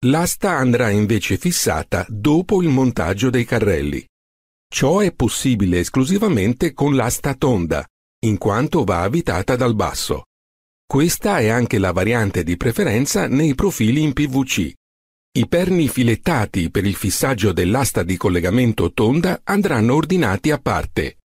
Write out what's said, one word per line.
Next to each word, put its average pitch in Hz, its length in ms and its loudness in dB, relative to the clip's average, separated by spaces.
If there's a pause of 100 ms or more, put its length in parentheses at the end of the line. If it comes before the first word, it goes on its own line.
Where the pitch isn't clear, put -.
l'asta 165 520 0
andrà 123 320 2
invece 104 480 0
fissata - 720 -2
dopo 151 520 0
il 175 60 2
montaggio 127 640 0
dei 123 160 0
carrelli. 78 600 -2 (640)
Ciò 156 300 2
è 196 140 2
possibile 98 680 0
esclusivamente 131 920 0
con 143 200 0
l'asta 131 420 -2
tonda, 85 500 0 (400)
in 107 120 0
quanto 123 460 0
va 90 200 0
avvitata 113 520 -2
dal 120 200 0
basso. 85 500 -4 (600)
Questa 170 540 0
è 110 80 2
anche 117 300 0
la 95 160 0
variante 98 500 0
di 85 140 -2
preferenza 139 680 0
nei 139 280 2
profili 143 460 0
in 151 100 0
P 147 160 -2
V 135 160 0
C. 85 300 -4 (640)
I 117 100 2
perni 175 400 2
filettati 113 840 0
per 95 160 -2
il 98 100 0
fissaggio 107 580 0
dell'asta 95 500 0
di 87 140 -2
collegamento 95 760 0
tonda 156 540 0
andranno 151 500 0
ordinati 151 560 0
a 147 60 0
parte. - 720 -4